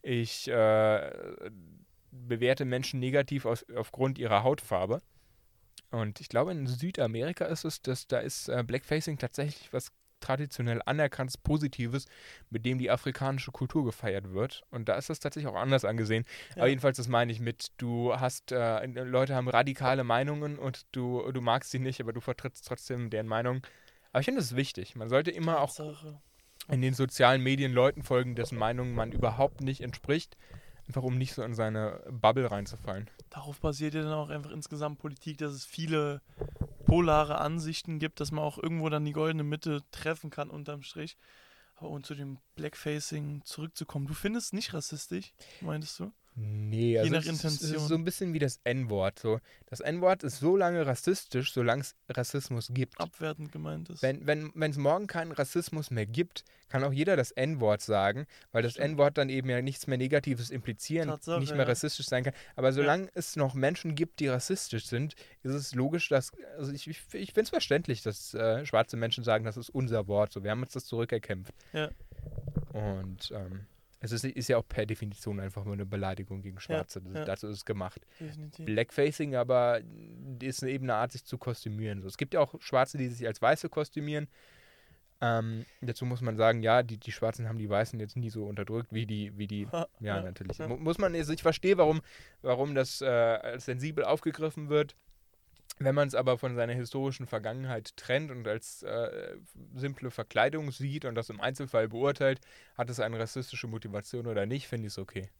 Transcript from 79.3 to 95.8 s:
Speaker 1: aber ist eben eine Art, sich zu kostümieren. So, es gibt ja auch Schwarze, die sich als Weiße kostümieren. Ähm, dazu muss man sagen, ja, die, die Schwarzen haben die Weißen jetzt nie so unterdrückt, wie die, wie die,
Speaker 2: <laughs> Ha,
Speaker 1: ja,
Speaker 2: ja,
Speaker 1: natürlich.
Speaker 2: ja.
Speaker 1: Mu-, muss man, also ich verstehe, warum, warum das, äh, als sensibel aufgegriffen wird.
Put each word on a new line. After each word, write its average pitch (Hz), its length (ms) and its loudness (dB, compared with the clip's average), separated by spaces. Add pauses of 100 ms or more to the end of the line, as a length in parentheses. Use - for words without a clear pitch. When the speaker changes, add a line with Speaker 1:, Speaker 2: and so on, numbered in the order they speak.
Speaker 1:
aber 120 460 4 (580)
ist 131 240 -6
eben 131 220 -2
eine 123 80 2
Art, 117 180 2
sich - 140 -14
zu 123 120 -8
kostümieren. 107 640 -4
So, 95 60 -10
es 92 80 -10
gibt 135 180 -4
ja 170 60 4
auch 143 220 2
Schwarze, 131 360 2
die 127 120 -2
sich 120 180 -6
als 107 140 -4
Weiße 135 260 4
kostümieren. 151 640 -4 (880)
Ähm, 113 460 0 (160)
dazu 123 240 -4
muss 123 160 -2
man 113 160 0
sagen, 113 260 6
ja, 117 180 6
die, 117 160 -4
die 110 140 -10
Schwarzen 113 380 -2
haben 113 80 -4
die 104 120 -4
Weißen 110 300 2
jetzt 104 160 -8
nie 120 140 -4
so 107 160 -6
unterdrückt, 107 480 -6
wie 110 120 0
die, 104 320 -6
wie 104 100 -4
die, 104 200 -4
Speaker 2:
<laughs> - 60 -8
Ha, 165 140 -2 (120)
Speaker 1:
ja, 104 160 -2
Speaker 2:
ja, 95 60 0
Speaker 1:
natürlich. 92 380 -8
Speaker 2:
ja. 156 100 -6
Speaker 1:
Mu-, 123 80 -4
muss 160 200 0
man, 190 160 2
also 160 200 -2
ich 170 80 -4
verstehe, 180 360 4
warum, 156 220 8 (420)
warum 131 340 0
das, 131 260 0
äh, 135 40 -4
als 120 600 2
sensibel 139 400 -2
aufgegriffen 151 640 0
wird. 147 260 2 (840)